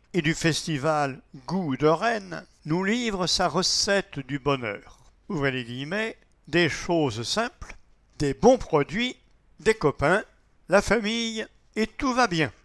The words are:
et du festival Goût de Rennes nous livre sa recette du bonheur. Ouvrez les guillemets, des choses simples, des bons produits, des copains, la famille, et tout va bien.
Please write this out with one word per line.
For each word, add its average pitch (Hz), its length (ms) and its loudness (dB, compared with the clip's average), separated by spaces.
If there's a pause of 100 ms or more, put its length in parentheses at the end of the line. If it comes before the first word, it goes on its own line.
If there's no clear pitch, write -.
(160)
et 170 80 0
du 160 100 2
festival 147 880 -2 (240)
Goût 160 320 -4
de 147 80 2
Rennes 185 580 0 (220)
nous 170 180 0
livre 202 440 0
sa 180 200 2
recette 180 720 0
du 139 180 -6
bonheur. 123 580 -4 (320)
Ouvrez 143 220 0
les 127 140 -4
guillemets, 151 520 -8 (300)
des 165 200 4
choses 139 540 0
simples, - 540 -6 (420)
des 139 160 0
bons 247 240 6
produits, 170 600 -2 (420)
des 214 140 2
copains, 156 500 0 (460)
la 196 120 6
famille, 226 640 -2 (300)
et 220 100 0
tout 262 280 -4
va 240 140 2
bien. 160 220 0 (160)